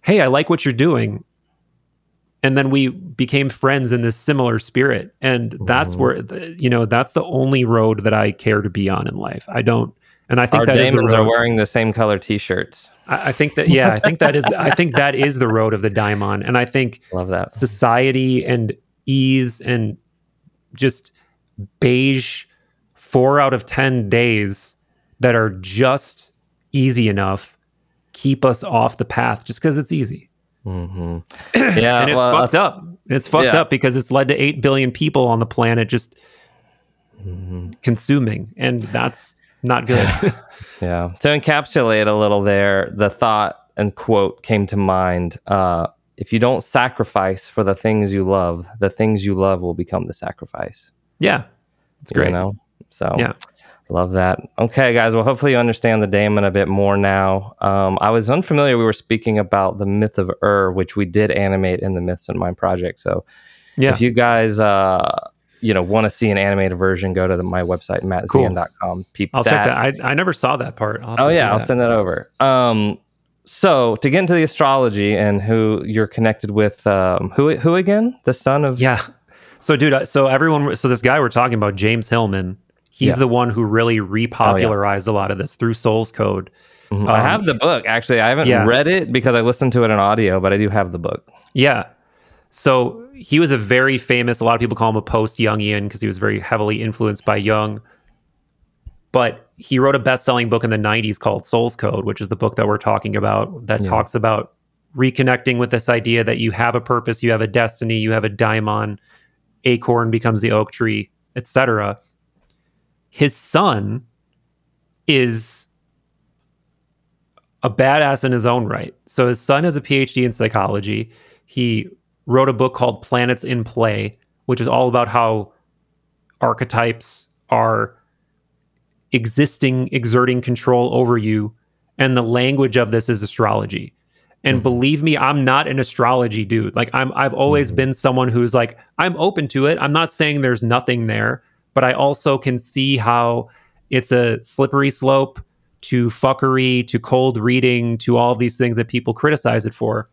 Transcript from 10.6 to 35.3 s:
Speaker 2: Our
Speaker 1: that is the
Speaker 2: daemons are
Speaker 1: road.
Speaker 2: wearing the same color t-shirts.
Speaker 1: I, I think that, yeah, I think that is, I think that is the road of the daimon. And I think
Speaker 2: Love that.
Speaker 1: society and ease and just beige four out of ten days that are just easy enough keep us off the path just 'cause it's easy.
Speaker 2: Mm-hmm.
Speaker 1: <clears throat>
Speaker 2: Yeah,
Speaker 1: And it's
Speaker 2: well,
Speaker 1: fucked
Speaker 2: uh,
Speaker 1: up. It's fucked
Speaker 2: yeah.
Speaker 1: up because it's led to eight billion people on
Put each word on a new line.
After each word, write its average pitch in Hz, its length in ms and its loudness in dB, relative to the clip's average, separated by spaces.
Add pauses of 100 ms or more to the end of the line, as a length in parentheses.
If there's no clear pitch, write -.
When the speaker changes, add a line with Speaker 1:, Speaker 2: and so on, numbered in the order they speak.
Speaker 2:
Our 117 60 4
Speaker 1:
that 131 120 4
is 120 100 4
the 135 80 2
Speaker 2:
daemons 113 160 4
are 113 80 6
Speaker 1:
road. 110 80 4
Speaker 2:
wearing 117 280 2
the 104 100 2
same 113 260 0
color 107 260 0
t-shirts. - 680 -6 (180)
Speaker 1:
I, - 220 -4
I 135 40 -2
think 147 240 -2
that, 151 120 0
yeah, 127 240 4
I 107 60 -2
think 156 220 0
that 143 140 4
is, 143 120 2
I 180 280 0
think 165 220 0
that 139 180 2
is 135 240 0
the 123 100 2
road 110 260 2
of 98 80 -4
the 107 80 0
daimon. 101 520 -2
And 120 140 -2
I 123 80 2
think 120 380 -4 (100)
Speaker 2:
Love 92 160 -4
that. 92 240 -4
Speaker 1:
society 127 880 0
and 123 300 -2 (320)
ease 131 560 0
and 113 380 -4 (760)
just - 380 -4 (680)
beige 127 680 0 (480)
four 135 440 2
out 135 140 2
of 123 140 -4
ten 127 420 -2
days 107 680 0 (440)
that 123 140 4
are 110 160 2
just 98 840 -4 (400)
easy 127 380 2
enough 98 480 -4 (540)
keep 135 340 -2
us 120 180 0
off 117 320 0
the 120 80 -4
path 120 400 -4
just - 160 -12
'cause 147 160 0
it's 147 160 -4
easy. 135 360 -6 (380)
Speaker 2:
Mm-hmm. 90 520 -8 (360)
Speaker 1:
<clears throat> - 0 - (260)
Speaker 2:
Yeah, 120 220 2
Speaker 1:
And 135 80 0
it's 143 60 0
Speaker 2:
well, 123 160 2
Speaker 1:
fucked 147 220 2
Speaker 2:
uh, 180 80 4
Speaker 1:
up. - 220 -4 (240)
It's 131 180 -2
fucked 131 280 2
Speaker 2:
yeah. 165 80 4
Speaker 1:
up - 80 -4
because 131 260 0
it's 131 160 -4
led 135 160 2
to 143 120 0
eight 143 200 -2
billion 135 320 2
people 139 340 0
on 117 120 2